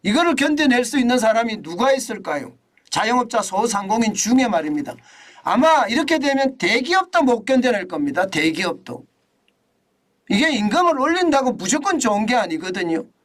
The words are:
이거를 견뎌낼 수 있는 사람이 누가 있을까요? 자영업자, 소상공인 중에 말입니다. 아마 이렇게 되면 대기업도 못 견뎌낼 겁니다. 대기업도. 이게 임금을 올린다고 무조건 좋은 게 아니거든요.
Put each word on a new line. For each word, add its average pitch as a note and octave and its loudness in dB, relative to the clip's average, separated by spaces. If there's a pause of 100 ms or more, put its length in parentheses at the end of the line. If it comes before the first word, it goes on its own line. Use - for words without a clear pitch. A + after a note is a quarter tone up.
이거를 D#4 2
견뎌낼 C#4+ 2
수 C#4+ -4
있는 B3 2
사람이 A3 0
누가 F3 0
있을까요? E3 -4 (360)
자영업자, A#3 0
소상공인 G#3 -2
중에 A#3+ 2
말입니다. D3+ -2 (480)
아마 C4 4
이렇게 D4 0
되면 C4+ 0
대기업도 D#4+ 0
못 A#3+ 2
견뎌낼 B3 0
겁니다. D3+ -2
대기업도. D#3+ -4 (1200)
이게 C4+ 2
임금을 C4+ 2
올린다고 D4 2
무조건 D4 -2
좋은 G#3+ 0
게 B3 0
아니거든요. F3 -2 (220)